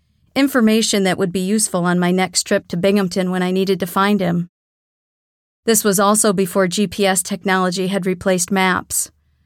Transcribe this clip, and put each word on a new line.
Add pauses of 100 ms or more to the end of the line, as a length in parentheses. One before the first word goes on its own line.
(340)
Information
that
would
be
useful
on
my
next
trip
to
Binghamton
when
I
needed
to
find
him. (1160)
This
was
also
before
G
P
S
technology
had
replaced
maps. (360)